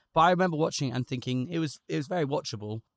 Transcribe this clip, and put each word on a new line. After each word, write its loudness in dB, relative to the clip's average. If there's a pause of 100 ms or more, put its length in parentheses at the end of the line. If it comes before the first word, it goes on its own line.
(140)
but 6
I 8
remember 2
watching 0
it -6
and -2
thinking -4
it -4
was, -4
it -4
was -4
very 0
watchable, -6 (160)